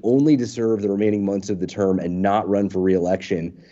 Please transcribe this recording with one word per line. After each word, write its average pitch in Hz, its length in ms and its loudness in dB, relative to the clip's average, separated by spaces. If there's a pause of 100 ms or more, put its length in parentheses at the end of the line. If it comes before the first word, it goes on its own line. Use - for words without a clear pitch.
only 139 340 4
to 120 80 0
serve 113 360 -2
the 104 80 0
remaining 104 360 0
months 98 240 -2
of 95 100 -4
the 90 80 -4
term 95 320 0
and 87 220 -4
not 98 260 0
run 101 220 0
for 95 100 -4
re-election. 90 800 0 (120)